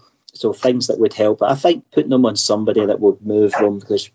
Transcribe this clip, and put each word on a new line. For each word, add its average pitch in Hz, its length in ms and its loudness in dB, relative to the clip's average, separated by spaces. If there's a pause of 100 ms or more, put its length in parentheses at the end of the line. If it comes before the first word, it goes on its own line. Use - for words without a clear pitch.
(340)
So 107 180 -4
things 123 340 -2
that - 120 -4
would 107 140 2
help. 107 300 0
I 139 120 0
think 170 380 0
putting - 180 0
them 127 140 4
on 107 120 0
somebody 107 500 0
that 104 140 -2
would 98 240 2
move 104 280 2
them, 101 280 0
because 101 340 -6